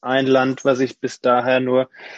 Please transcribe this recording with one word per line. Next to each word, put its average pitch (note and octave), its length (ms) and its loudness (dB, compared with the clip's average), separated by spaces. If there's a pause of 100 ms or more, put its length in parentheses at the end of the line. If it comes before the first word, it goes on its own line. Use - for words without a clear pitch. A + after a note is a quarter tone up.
ein C3 260 -2
Land, C3 380 0
was C3 140 2
ich C3 200 -4
bis - 220 -8
daher B2+ 380 2
nur B2+ 300 0 (280)